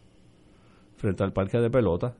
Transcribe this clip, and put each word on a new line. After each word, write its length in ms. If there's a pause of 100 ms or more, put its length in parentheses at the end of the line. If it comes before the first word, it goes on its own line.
(960)
frente 260
al 100
Parque 260
de 100
Pelota. 500